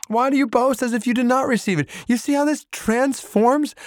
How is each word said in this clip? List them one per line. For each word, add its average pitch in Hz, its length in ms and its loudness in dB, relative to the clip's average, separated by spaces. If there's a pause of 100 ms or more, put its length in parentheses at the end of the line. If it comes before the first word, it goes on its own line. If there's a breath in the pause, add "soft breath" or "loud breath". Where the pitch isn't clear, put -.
"why 233 200 0
do 277 80 2
you 269 120 2
boast 247 340 0
as 240 100 0
if 233 140 -4
you 240 80 2
did 240 120 0
not 254 200 2
receive 208 320 0
it?" 143 100 -2 (200 loud breath)
You 247 80 2
see 262 160 -4
how 285 120 2
this 302 280 -2
transforms 247 1040 0 (100)